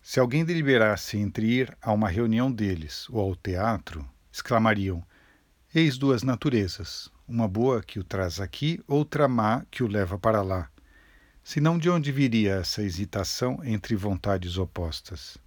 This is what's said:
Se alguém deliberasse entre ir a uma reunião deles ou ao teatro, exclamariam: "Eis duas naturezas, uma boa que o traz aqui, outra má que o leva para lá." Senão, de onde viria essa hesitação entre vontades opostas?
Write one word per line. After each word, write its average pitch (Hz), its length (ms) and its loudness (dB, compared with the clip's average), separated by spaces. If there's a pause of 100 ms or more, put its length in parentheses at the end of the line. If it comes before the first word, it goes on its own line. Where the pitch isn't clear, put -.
Se - 180 -2
alguém 131 240 2
deliberasse 127 720 2
entre 104 280 -2
ir 123 360 0
a 110 120 0
uma 107 160 2
reunião 117 420 2
deles 95 580 -4
ou 113 120 -2
ao 95 140 0
teatro, 92 720 -4 (280)
exclamariam: 104 680 2 (720)
"Eis 160 240 4
duas 127 260 2
naturezas, 117 880 -2 (160)
uma 117 220 0
boa 113 340 2
que - 180 -10
o 90 40 -6
traz 92 380 -4
aqui, 147 440 -6
outra 147 420 2
má 113 440 2
que - 120 -4
o 117 40 0
leva 98 300 0
para 107 240 2
lá." 92 280 -2 (720)
Senão, 160 340 2
de 165 120 2
onde 151 220 2
viria 113 440 4
essa 95 280 -2
hesitação 101 800 -2
entre 110 320 -2
vontades 92 600 -2
opostas? - 880 -8